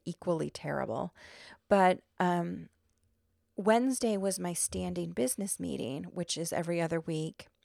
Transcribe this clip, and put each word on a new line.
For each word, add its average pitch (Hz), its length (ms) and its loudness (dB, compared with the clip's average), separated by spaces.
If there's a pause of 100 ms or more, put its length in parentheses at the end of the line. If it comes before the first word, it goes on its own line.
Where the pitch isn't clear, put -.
equally 165 420 -2
terrible. 143 680 -4 (540)
But, 185 320 6 (180)
um, 175 520 0 (840)
Wednesday 233 600 4
was 190 220 0
my 175 160 -4
standing 175 560 -2
business 202 500 -2
meeting, 143 440 -4
which 175 340 -4
is 160 120 -4
every 170 300 0
other 165 200 0
week, 160 480 -4 (160)